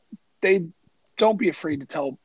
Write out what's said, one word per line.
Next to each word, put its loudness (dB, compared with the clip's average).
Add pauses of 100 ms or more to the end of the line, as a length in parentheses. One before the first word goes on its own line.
(420)
they 2 (500)
don't 4
be 0
afraid -4
to -12
tell -6